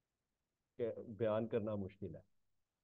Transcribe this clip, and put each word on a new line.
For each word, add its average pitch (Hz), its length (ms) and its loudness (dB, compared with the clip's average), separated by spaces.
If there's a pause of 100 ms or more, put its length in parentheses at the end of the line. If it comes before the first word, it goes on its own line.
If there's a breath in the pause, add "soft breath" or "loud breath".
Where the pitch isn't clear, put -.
(800)
के-, 110 180 -2
बयान 110 480 2
करना 107 300 0
मुश्किल 92 400 -6
है। - 80 -18 (600)